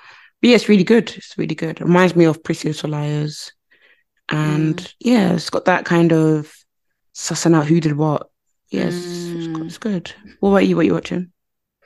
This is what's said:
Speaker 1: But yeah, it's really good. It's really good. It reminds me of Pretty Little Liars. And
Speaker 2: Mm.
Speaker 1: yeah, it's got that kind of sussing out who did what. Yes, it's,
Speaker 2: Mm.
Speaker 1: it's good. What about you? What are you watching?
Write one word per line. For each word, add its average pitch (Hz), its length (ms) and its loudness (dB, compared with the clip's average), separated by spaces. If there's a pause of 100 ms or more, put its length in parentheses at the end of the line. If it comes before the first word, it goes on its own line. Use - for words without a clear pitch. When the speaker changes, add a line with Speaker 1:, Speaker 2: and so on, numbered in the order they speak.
(420)
Speaker 1:
But 240 80 6
yeah, 247 60 8
it's 208 140 2
really 202 140 6
good. 226 340 2
It's - 200 -18
really 160 180 -6
good. 165 260 -8
It - 40 -8
reminds 180 300 4
me 170 100 6
of 156 180 0
Pretty - 260 -6
Little 151 220 -6
Liars. 151 600 -6 (760)
And 156 480 -2
Speaker 2:
Mm. 180 220 -14
Speaker 1:
yeah, 208 340 2
it's 170 160 -4
got - 160 -4
that 180 200 2
kind 170 260 2
of 156 420 0 (640)
sussing 165 400 0
out 156 100 2
who 165 140 2
did 151 180 0
what. 151 320 -4 (400)
Yes, 180 240 -4
it's, 175 540 -8
Speaker 2:
Mm. 160 180 -8
Speaker 1:
it's 175 120 -16
good. 196 340 -8 (300)
What 196 80 2
about 196 180 4
you? 180 80 0
What 165 60 0
are 160 40 4
you - 80 2
watching? 175 380 -6 (540)